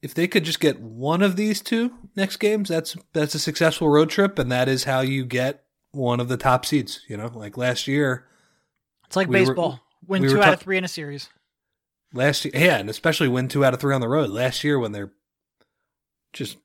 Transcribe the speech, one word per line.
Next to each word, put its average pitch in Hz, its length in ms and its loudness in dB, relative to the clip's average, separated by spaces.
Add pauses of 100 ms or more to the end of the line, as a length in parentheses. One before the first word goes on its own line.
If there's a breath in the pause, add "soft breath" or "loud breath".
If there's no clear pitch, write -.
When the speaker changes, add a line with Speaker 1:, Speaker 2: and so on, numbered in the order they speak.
Speaker 1:
If 123 120 -12
they 170 140 0
could 185 160 0
just 165 160 -4
get 139 180 2
one 123 440 -2
of 190 140 2
these 208 260 0
two 233 280 0 (240)
next 190 220 -4
games, 208 320 0
that's, 165 280 -4 (180)
that's 151 200 0
a 156 40 -4
successful 160 500 0
road 156 220 6
trip, 196 280 0
and 123 140 0
that 127 160 2
is 131 160 0
how 131 160 0
you 135 240 -2
get 127 400 -2 (260)
one 123 300 -2
of 123 80 -4
the 127 80 -2
top 127 300 2
seeds. - 420 -2
You 107 80 -10
know, 110 180 -8
like, 107 220 -14
last 123 320 -2
year, 135 380 0 (800)
Speaker 2:
It's - 100 -6
like 190 100 2
Speaker 1:
we 185 140 4
were, 185 60 6
Speaker 2:
baseball. 135 340 -2 (260)
Win 185 160 -2
Speaker 1:
we - 60 4
Speaker 2:
two 135 80 4
Speaker 1:
were 202 60 6
Speaker 2:
out 202 60 8
Speaker 1:
ta- 196 40 6
Speaker 2:
of 185 80 0
three 190 160 -2
in 185 80 0
a 180 40 -6
series. 143 420 -10 (840)
Speaker 1:
Last 135 320 0
year, 139 100 -6
yeah, 165 220 4
and 101 140 -4
especially 156 380 0
win 127 200 0
two 143 160 0
out 131 80 6
of 127 80 -4
three 139 140 0
on 131 80 0
the 113 60 -2
road. 139 220 0
Last 117 320 -2
year 147 160 2
when 113 140 -2
they're 101 200 -10 (1200)
just - 320 -12